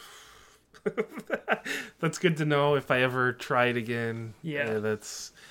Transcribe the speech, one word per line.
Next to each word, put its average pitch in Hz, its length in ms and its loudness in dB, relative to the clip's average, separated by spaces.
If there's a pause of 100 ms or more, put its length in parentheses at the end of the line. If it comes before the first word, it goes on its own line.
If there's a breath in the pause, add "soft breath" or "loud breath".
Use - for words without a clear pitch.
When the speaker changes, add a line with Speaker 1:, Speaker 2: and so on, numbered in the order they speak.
(840 loud breath)
Speaker 1:
<laughs> - 80 -2 (1080 loud breath)
that's 160 180 0
good 165 200 2
to 156 60 0
know 147 300 4
if 135 160 0
I 127 100 4
ever 127 320 2
try 123 340 2
it 120 100 2
again. 113 640 -4
Speaker 2:
Yeah. 143 320 -2
Speaker 1:
Yeah, 107 60 2
that's - 520 -4 (180 loud breath)